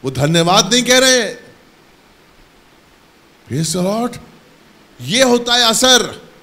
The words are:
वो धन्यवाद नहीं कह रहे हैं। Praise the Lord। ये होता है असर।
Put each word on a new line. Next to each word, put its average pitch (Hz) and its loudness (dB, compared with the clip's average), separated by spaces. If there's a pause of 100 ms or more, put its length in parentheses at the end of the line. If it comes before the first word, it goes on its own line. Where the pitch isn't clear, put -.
वो 135 -6
धन्यवाद 170 0
नहीं 247 2
कह 247 2
रहे 254 2
हैं। - -8 (2000)
Praise 160 -6
the 180 -2
Lord। 233 -4 (840)
ये 175 -2
होता 240 0
है 247 0
असर। 226 2 (200)